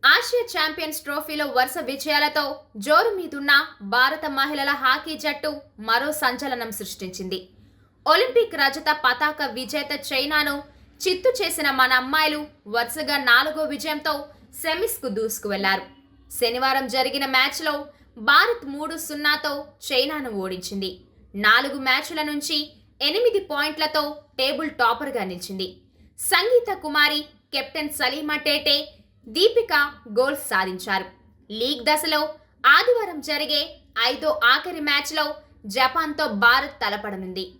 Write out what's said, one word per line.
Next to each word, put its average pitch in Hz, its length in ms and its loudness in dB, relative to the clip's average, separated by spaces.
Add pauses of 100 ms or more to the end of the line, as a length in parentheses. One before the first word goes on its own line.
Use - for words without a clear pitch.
ఆసియా 480 380 4 (100)
ఛాంపియన్స్ 311 520 -2
ట్రోఫీలో 302 420 -4 (120)
వరుస 254 200 0 (120)
విజయాలతో 294 540 0 (340)
జోరు 311 400 4
మీదున్న 285 340 -2 (420)
భారత 277 320 2 (120)
మహిళల 285 340 0 (100)
హాకీ 285 320 2 (100)
జట్టు 294 280 -2 (280)
మరో 233 300 2 (120)
సంచలనం 254 500 -2
సృష్టించింది. 185 680 -8 (640)
ఒలింపిక్ 453 560 4
రజత 285 280 0 (140)
పతాక 294 400 0 (140)
విజేత 277 340 -6 (160)
చైనాను 285 480 0 (460)
చిత్తు 370 280 2 (100)
చేసిన 339 320 -2
మన 262 200 4 (100)
అమ్మాయిలు 302 380 0 (280)
వరుసగా 247 500 -2 (120)
నాలుగో 302 340 4 (100)
విజయంతో 302 400 -4 (480)
సెమీస్కు 330 560 -2
దూసుకువెళ్లారు. 196 680 -2 (460)
శనివారం 262 540 0 (100)
జరిగిన 269 300 0 (100)
మ్యాచ్లో 285 380 0 (560)
భారత్ 381 440 4
మూడు 311 320 -6
సున్నాతో 294 480 -2 (340)
చైనాను 277 440 0 (100)
ఓడించింది. 185 500 -6 (540)
నాలుగు 262 420 4
మ్యాచ్ల 302 340 0 (100)
నుంచి 294 260 -4 (440)
ఎనిమిది 403 400 2 (100)
పాయింట్లతో 302 520 -2 (360)
టేబుల్ 294 320 -2 (100)
టాపర్గా 240 500 0
నిలిచింది. 185 380 -8 (500)
సంగీత 453 500 4 (140)
కుమారి, 302 380 2 (320)
కెప్టెన్ 277 460 -6
సలీమా 294 380 -2 (100)
టేటే, 294 280 2 (520)
దీపిక 415 460 2 (420)
గోల్స్ 277 360 0
సాధించారు. 190 540 -2 (440)
లీగ్ 233 400 -4
దశలో 302 300 2 (440)
ఆదివారం 370 640 6
జరిగే 294 340 -2 (460)
ఐదో 294 220 0 (220)
ఆఖరి 311 360 0
మ్యాచ్లో 302 380 0 (500)
జపాన్తో 302 500 2 (200)
భారత్ 254 360 4
తలపడనుంది. 196 640 -6 (140)